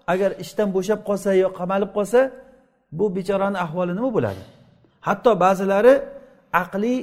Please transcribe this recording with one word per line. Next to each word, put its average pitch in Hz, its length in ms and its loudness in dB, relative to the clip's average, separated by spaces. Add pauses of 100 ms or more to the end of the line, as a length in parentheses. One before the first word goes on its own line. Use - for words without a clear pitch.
agar 190 340 0
ishdan 202 340 -4
bo'shab 190 300 -2
qolsa 202 300 -4
yo 190 160 4
qamalib 190 440 -4
qolsa, 208 260 2 (720)
bu 170 200 -2
bechorani 196 460 -2
ahvoli 175 380 -4
nima 240 180 -2
bo'ladi? 104 280 -2 (640)
Hatto 208 360 2
ba'zilari 196 540 4 (600)
aqli 196 500 0